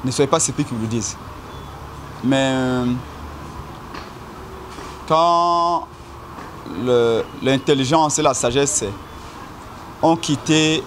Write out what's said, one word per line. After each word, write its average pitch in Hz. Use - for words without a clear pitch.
Ne 131
soyez 135
pas 165
surpris 139
qu'ils 120
vous 110
le 113
disent. 110
Mais, 135
euh, 127
quand 170
le, 117
l'intelligence 139
et 151
la 139
sagesse 135
ont 165
quitté 156